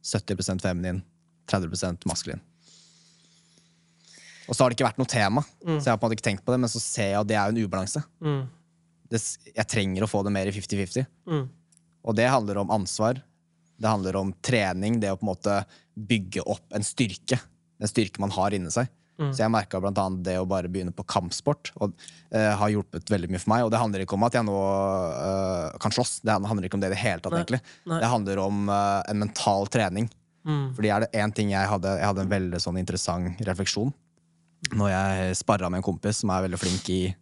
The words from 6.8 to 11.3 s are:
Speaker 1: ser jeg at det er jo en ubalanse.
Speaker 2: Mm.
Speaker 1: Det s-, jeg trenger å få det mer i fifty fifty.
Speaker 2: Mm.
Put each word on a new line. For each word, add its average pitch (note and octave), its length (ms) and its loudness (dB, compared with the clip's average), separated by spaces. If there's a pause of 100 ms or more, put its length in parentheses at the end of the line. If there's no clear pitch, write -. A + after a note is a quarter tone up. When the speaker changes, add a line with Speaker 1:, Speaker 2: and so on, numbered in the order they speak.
Speaker 1:
ser G2+ 300 -2
jeg G2+ 80 2
at G#2 80 0
det A2 100 2
er G2+ 140 2
jo A#2 100 0
en G#2 80 0
ubalanse. F#2+ 340 -4 (180)
Speaker 2:
Mm. C#3 260 -2 (640)
Speaker 1:
Det A2+ 100 0
s-, - 180 -8 (180)
jeg G#2+ 120 -2
trenger G2 360 0
å A2 60 0
få G2+ 140 0
det G2+ 80 0
mer G2 160 0
i G2+ 40 -2
fifty G2 260 -6
fifty. G2 280 -2 (220)
Speaker 2:
Mm. C#3+ 220 -2 (540)